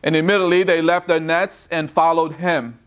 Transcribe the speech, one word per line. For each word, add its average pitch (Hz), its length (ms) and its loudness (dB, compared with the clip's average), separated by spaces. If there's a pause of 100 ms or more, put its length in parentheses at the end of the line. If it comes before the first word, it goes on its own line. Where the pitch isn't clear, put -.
And 156 140 0
immediately 180 460 2
they 180 180 2
left 175 280 0
their 165 120 2
nets 165 500 -4
and 156 200 -4
followed 165 460 0
him. 139 500 -4